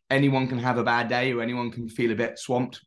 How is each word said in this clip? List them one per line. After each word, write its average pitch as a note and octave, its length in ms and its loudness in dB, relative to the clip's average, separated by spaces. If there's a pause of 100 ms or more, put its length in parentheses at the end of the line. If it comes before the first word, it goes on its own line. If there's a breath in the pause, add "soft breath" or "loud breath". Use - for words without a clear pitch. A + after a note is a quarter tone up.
anyone C3+ 380 4
can B2+ 140 -2
have B2 180 0
a A2+ 60 0
bad A#2 240 2
day B2 240 0
or A#2 100 -2
anyone A#2+ 300 -4
can A#2 160 -8
feel A#2 240 0
a - 20 -2
bit A#2 240 -2
swamped B2+ 480 -2